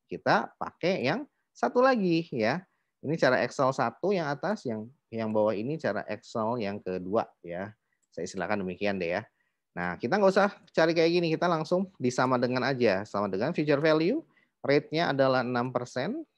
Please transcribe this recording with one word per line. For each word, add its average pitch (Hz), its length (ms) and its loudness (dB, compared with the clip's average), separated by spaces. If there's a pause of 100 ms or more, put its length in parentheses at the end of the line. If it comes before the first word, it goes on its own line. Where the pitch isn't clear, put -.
kita 139 560 -2
pakai 170 400 -4
yang 180 240 -2 (240)
satu 247 320 0
lagi, 190 480 2
ya. 123 320 0 (400)
Ini 147 160 -4
cara 127 240 4
Excel 131 320 0
satu 135 400 -2
yang 165 160 -2
atas, 160 400 -6
yang, 107 160 -6 (240)
yang 113 240 -4
bawah 107 240 2
ini 131 240 -4
cara 104 240 -4
Excel 113 560 -6
yang 101 160 -6
kedua, 92 480 -2 (160)
ya. 90 320 -10 (400)
Saya 87 160 -8
istilahkan 98 320 -4
demikian 95 400 -4
deh, 85 160 -2
ya. 107 40 -4 (560)
Nah, 87 200 -4
kita 139 200 -2
nggak 196 160 4
usah 202 160 4 (240)
cari 165 240 2
kayak 165 160 6
gini, 175 200 2
kita 160 120 0
langsung 175 560 0
disama 127 400 2
dengan 127 240 0
aja. 113 400 2
Sama 104 240 -2
dengan 110 240 -2
future 147 240 2
value, 160 440 2 (440)
rate-nya 147 480 2
adalah 131 320 4
enam 123 240 -2
persen, 127 560 -4 (120)